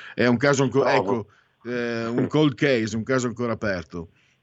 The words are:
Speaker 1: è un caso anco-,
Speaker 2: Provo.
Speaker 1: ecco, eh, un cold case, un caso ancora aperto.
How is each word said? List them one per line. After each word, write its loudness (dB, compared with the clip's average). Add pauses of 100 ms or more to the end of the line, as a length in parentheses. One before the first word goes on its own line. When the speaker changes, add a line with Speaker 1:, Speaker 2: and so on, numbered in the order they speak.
(140)
Speaker 1:
è 2
un 4
caso 2
anco-, 2
Speaker 2:
Provo. 2
Speaker 1:
ecco, -2 (420)
eh, -4
un -2
cold 2
case, 0
un -2
caso 0
ancora -4
aperto. -6 (320)